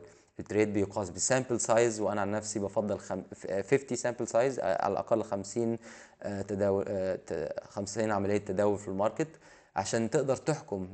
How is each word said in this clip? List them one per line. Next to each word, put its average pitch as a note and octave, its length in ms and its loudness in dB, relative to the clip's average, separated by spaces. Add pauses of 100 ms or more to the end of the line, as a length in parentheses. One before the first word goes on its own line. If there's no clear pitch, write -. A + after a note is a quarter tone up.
(400)
التريد G#2 340 2
بيقاس G2+ 360 0
بسامبل B2 500 0
سايز، A2+ 400 4
وأنا G#2 220 0
عن G2 100 0
نفسي G#2+ 280 -2
بفضل G2 400 0
خم-، F#2+ 240 -6 (120)
ف-، - 400 -2
fifty C3+ 180 0
سامبل A#2+ 340 -2
سايز، B2 320 2
آه، - 260 2
على G2+ 60 2
الأقل A2 320 2
خمسين، A2+ 560 -2 (420)
آه، G2+ 200 -6
تداول، G2 460 2
آه، F#2+ 280 -2
ت-، - 480 -6
خمسين G#2+ 480 -2
عملية G2+ 260 2
تداول G2+ 400 2
في - 100 -10
الماركت G#2 400 0 (480)
عشان A2+ 340 0
تقدر C3+ 260 2
تحكم G2 580 -4